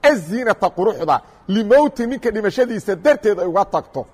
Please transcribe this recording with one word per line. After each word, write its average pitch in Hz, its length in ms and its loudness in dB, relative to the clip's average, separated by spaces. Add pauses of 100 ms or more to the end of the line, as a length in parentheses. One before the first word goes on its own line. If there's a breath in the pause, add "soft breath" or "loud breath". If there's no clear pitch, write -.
aziinata, 220 640 0
quruxda, 165 460 0 (320 soft breath)
limowti, 233 600 2
ninka 247 240 -4
dhimashadiisa 214 640 -2
darteed 208 440 0
ay 180 80 -2
uga 185 180 0
tagto. 147 360 -6 (120)